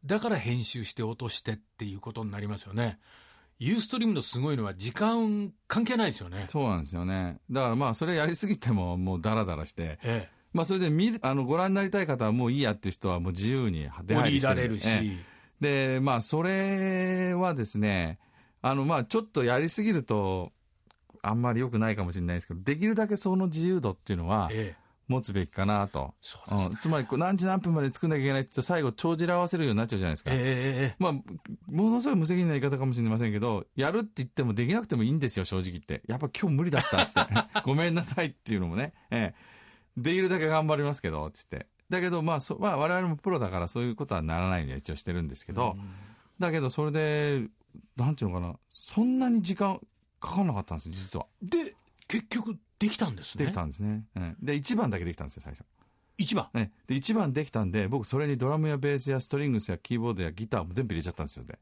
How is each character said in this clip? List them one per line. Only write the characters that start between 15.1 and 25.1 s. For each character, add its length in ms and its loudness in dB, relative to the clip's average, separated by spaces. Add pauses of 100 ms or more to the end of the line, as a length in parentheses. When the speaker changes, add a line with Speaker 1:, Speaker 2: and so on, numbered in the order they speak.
Speaker 2:
え。 340 2
で、 60 0
ま 160 2
あ、 40 2
そ 220 -2
れ 920 0
は 200 2
で 100 0
す 140 -4
ね、 400 2 (420)
あ 140 2
の、 100 0
ま 120 2
あ、 80 0
ち 120 -2
ょ 40 6
っ 40 -6
と 200 0
や 140 4
り 100 2
す 140 -2
ぎ 100 4
る 100 2
と 500 0 (720)
あ 100 0
ん 80 2
ま 120 2
り 80 2
良 100 0
く 80 0
な 120 4
い 60 0
か 80 -2
も 80 -4
し 40 -4
れ 60 -2
な 120 0
い 20 0
で 40 -2
す 80 -14
け 60 -8
ど、 80 -10
で 140 0
き 100 0
る 80 2
だ 140 2
け 80 0
そ 200 0
の 100 2
自 200 0
由 140 2
度 120 0
っ 40 -6
て 160 -6
い 40 0
う 20 -2
の 100 -2
は 240 2
Speaker 1:
え 240 -4
え。 80 -20 (220)
Speaker 2:
持 140 0